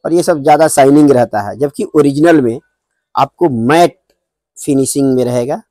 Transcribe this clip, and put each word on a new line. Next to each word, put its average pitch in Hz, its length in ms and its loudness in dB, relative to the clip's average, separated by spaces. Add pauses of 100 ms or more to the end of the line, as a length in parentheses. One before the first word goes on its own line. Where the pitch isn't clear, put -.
और 156 80 -4
ये 175 100 -2
सब 156 200 -4
ज़्यादा 151 240 2
शाइनिंग 143 440 4
रहता 117 300 0
है। 101 160 -12
जबकि 139 260 -6
ओरिजिनल 147 580 2
में 117 180 -4 (560)
आपको 143 340 -2
मैट 139 500 0 (580)
फिनिशिंग 135 580 -2
में 123 100 0
रहेगा 123 460 -4